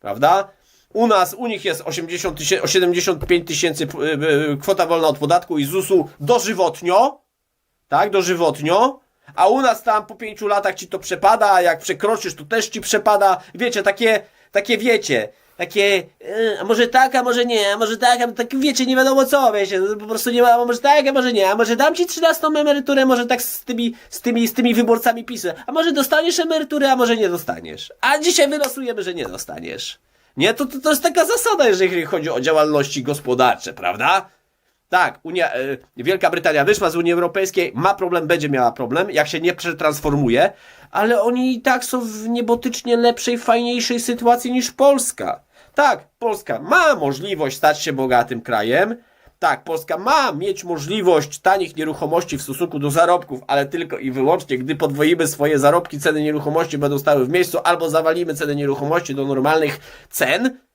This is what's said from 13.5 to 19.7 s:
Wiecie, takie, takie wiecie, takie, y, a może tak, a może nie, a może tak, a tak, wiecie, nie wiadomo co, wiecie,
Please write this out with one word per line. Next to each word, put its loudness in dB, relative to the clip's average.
Wiecie, -4
takie, 2
takie 0
wiecie, 0
takie, 0
y, -4
a -6
może 2
tak, 4
a 2
może 0
nie, 2
a -2
może -2
tak, 2
a -2
tak, -4
wiecie, 0
nie 2
wiadomo 4
co, 2
wiecie, -2